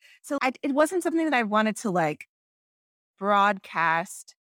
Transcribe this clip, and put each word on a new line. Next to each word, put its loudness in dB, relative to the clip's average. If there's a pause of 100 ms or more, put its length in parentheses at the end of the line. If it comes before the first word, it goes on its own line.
(220)
So -6
I, 0 (100)
it -2
wasn't 2
something 0
that 0
I 2
wanted 0
to, -4
like, -2 (920)
broadcast 0 (120)